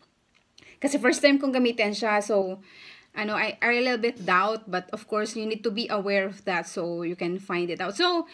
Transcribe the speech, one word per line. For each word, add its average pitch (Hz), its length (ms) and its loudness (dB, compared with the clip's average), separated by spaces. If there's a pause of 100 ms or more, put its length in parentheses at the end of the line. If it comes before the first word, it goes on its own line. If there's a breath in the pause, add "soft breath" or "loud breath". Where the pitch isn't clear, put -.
(800 loud breath)
Kasi 277 160 0
first 254 240 2
time 277 160 8
kong 277 160 0
gamitin 240 400 2
siya, 208 240 0
so 196 400 0 (560 loud breath)
ano, 214 240 -4
I, 214 240 -2
I 240 160 4
a 247 80 2
little 247 160 0
bit 220 240 -2
doubt, 196 400 2
but 180 240 -4
of - 160 -10
course, 220 320 -4
you 220 80 -4
need 220 160 -4
to 233 80 -2
be 214 160 -2
aware 202 400 0
of 196 240 -10
that 170 160 -2
so 170 400 -6
you 170 80 -4
can 180 240 -4
find 175 320 -4
it 165 80 -6
out. 185 160 -6
So, 339 400 2